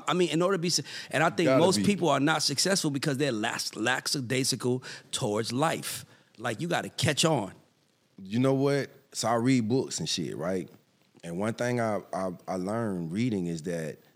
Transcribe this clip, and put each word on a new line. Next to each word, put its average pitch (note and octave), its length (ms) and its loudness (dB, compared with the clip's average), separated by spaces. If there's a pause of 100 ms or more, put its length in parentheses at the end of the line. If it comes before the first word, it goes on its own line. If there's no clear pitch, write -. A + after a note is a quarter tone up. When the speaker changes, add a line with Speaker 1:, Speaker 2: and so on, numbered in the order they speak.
Speaker 1:
I D3 40 2
mean, F3 180 4
in D#3+ 120 2
order F#3+ 140 2
to E3+ 40 -2
be F3 100 0
su-, D3+ 120 0 (280)
and C#3 120 2
I E3 80 4
think F3 180 0
Speaker 2:
Gotta C3+ 120 6
Speaker 1:
most F#3 180 6
Speaker 2:
be. G3+ 60 2
Speaker 1:
people F3+ 240 2
are C#3 120 4
not D3+ 220 2
successful E3 480 0
because C#3 260 -2
they're C#3 160 0
lax-, A2 440 -4
lackadaisical B2+ 1040 0 (300)
towards A2 400 -2
life. C#3 520 -2 (320)
Like, A#2 240 -6
you E3 80 -4
gotta A#2 220 -2
catch - 340 2
on. C3 280 2 (680)
Speaker 2:
You G2 180 -4
know C3+ 140 4
what? C#3 360 0 (220)
So - 160 -2
I A#2 80 2
read A#2+ 320 4
books A2+ 320 0
and D#2+ 80 -4
shit, B1+ 280 -4
right? E2+ 320 -2 (560)
And E2+ 140 -8
one G#2+ 160 -2
thing B2 260 0
I, G#2+ 200 0 (120)
I, F#2 180 -2 (160)
I F#2 100 -4
learned F#2+ 560 -2
reading G#2 340 0
is E2 160 -4
that E2 360 -6 (180)